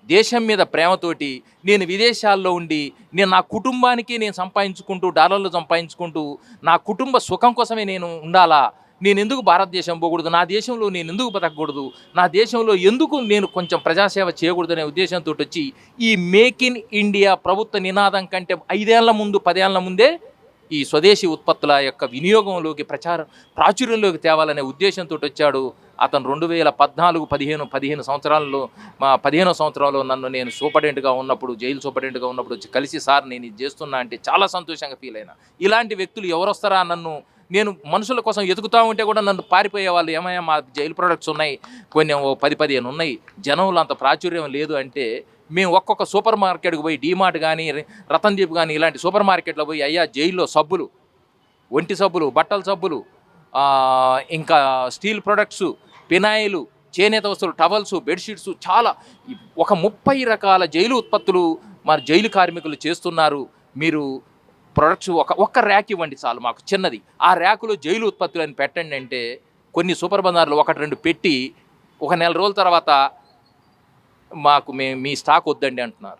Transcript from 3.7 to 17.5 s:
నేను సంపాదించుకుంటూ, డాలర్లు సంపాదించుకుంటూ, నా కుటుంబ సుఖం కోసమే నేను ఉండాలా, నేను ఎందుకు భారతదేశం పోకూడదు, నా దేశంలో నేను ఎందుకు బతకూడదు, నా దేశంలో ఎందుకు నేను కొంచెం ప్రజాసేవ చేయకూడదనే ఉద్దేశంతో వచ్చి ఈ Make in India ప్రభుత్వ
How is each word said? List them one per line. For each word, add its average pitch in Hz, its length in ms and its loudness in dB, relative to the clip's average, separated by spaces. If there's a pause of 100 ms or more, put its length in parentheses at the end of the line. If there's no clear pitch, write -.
నేను 208 140 -4
సంపాదించుకుంటూ, 190 760 -4
డాలర్లు 180 400 4
సంపాదించుకుంటూ, 165 920 -4 (260)
నా 165 120 4
కుటుంబ 240 420 -2
సుఖం 214 340 2
కోసమే 226 320 -2
నేను 175 400 -8
ఉండాలా, 160 480 6 (300)
నేను 202 180 4
ఎందుకు 240 200 -2
భారతదేశం 175 580 0
పోకూడదు, 165 300 -2
నా 170 160 2
దేశంలో 214 440 -4
నేను 170 220 -6
ఎందుకు 233 200 -4
బతకూడదు, 151 600 -6 (240)
నా 180 100 4
దేశంలో 220 480 2
ఎందుకు 233 420 2
నేను 208 300 0
కొంచెం 175 340 -4
ప్రజాసేవ 180 520 0 (120)
చేయకూడదనే 170 380 -2
ఉద్దేశంతో 160 500 -4
వచ్చి 147 400 -6 (280)
ఈ 226 160 2
Make 226 560 4
in 208 320 -4
India 196 300 4
ప్రభుత్వ 196 440 -2